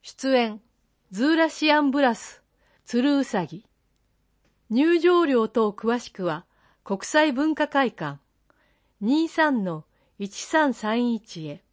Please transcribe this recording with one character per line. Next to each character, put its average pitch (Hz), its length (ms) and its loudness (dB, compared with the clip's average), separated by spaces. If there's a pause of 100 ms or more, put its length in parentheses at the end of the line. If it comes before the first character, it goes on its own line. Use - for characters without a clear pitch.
出 - 340 -2
演、 220 260 0 (500)
ズ 202 140 -2
ー 320 100 4
ラ 320 140 2
シ 302 220 0
ア 294 80 4
ン 294 100 2
ブ 285 120 0
ラ 247 140 4
ス、 - 280 -20 (420)
鶴 277 340 2
う 269 40 0
さ 185 220 -4
ぎ。 165 200 -16 (1040)
入 320 300 4
場 349 260 4
料 240 220 2
等 220 240 0
詳 226 280 -2
し - 120 -16
く 185 140 -8
は、 156 200 -4 (380)
国 196 220 -6
際 311 260 2
文 294 240 -2
化 294 120 -2
会 277 240 0
館、 143 280 -10 (840)
二 294 260 0
三 294 360 0
の 160 220 -6 (340)
一 202 240 -10
三 294 320 0
三 233 380 -2
一 175 340 -10
へ。 147 240 -14